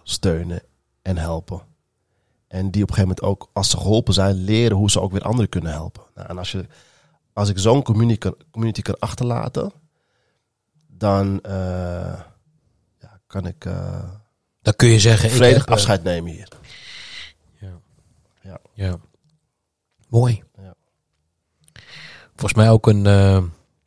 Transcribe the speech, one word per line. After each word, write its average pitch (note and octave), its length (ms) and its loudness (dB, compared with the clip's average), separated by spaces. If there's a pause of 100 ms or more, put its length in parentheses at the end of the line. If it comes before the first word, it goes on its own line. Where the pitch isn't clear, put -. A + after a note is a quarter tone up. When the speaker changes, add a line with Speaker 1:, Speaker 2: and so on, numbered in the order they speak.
Speaker 1:
steunen F2 600 -4 (400)
en F#2 140 -4
helpen. E2 440 -8 (880)
En F#2+ 220 -6
die G2+ 120 0
op F#2+ 60 -2
een - 60 -8
gegeven F#2 280 0
moment - 0 - (200)
ook, - 100 -20
als G2 180 -2
ze - 60 -2
geholpen F#2+ 380 0
zijn, G2 200 2
leren G#2 420 0
hoe G2+ 140 2
ze F2+ 100 0
ook F#2 120 -4
weer G2 100 -4
anderen A2+ 280 -2
kunnen D#2+ 220 -6
helpen. D#2 300 -12 (120)
Nou, - 140 -18
en F2+ 100 -14
als F2+ 140 -10
je, F#2+ 140 -10 (680)
als G2+ 160 -2
ik G2 100 -2
zo'n A2+ 240 2
community A2+ 360 0
kan, F2+ 160 -6 (160)
community A2+ 320 -6
kan - 160 -6
achterlaten, A#2+ 720 -6 (1160)
dan, G2 540 0
eh, G2 120 -12 (1500)
ja, - 260 -20
kan F#2 200 -8
ik, - 180 -12
eh, F#2 460 -8 (520)
Speaker 2:
Dan G#2+ 140 0
kun A#2+ 120 6
je A2+ 120 6
zeggen, A2 280 4
ik - 60 -2
Speaker 1:
vredig B2 240 8
Speaker 2:
heb, - 80 -2
eh, - 60 0
Speaker 1:
afscheid G2+ 300 2
nemen E2+ 300 -4
hier. F#2 160 -18 (1080)
Speaker 2:
Ja. F#2+ 200 -16 (640)
Speaker 1:
Ja. F#2+ 180 -20 (160)
Speaker 2:
Ja. F#2+ 220 -4 (1120)
Mooi. A#2 340 2 (140)
Speaker 1:
Ja. F#2+ 180 -20 (1600)
Speaker 2:
Volgens G#2+ 200 -4
mij A2+ 160 6
ook A2 160 6
een, G2+ 200 4
eh, G2 360 6 (440)